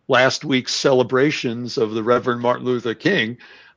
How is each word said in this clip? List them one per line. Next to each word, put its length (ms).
last 360
week's 280
celebrations 1040
of 180
the 80
Reverend 380
Martin 240
Luther 300
King, 420